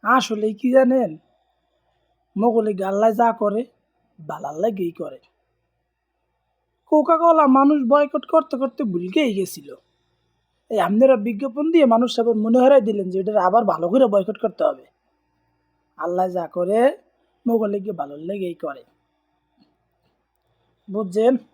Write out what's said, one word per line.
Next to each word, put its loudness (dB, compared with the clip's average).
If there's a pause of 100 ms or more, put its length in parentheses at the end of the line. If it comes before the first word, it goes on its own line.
আসলে 0
কি -2
জানেন? 2 (1200)
মগলে 0
গাল্লায় 0
যা 2
করে, -4 (540)
বালার -14
লাগেই -4
করে। -14 (1700)
কোকাকোলা 4
মানুষ 4 (100)
বয়কট 0
করতে 0
করতে -6
ভুলকেই -2
গেছিল। -8 (920)
এই -2
আপনারা 4
বিজ্ঞাপন -6
দিয়ে 4
মানুষ 0
আবার 0
মনে 2
হারাই 6
দিলেন -4
যে -6
এটা 0
আবার 2
ভালো -2
করে 4
বয়কট -2
করতে -4
হবে। -2 (1120)
আল্লাহ -2
যা -6
করে, 0 (500)
মগলে -2
গিয়ে -10
ভালোর -12
লেগেই -8
করে। -12 (2000)
বুঝছেন? 0 (160)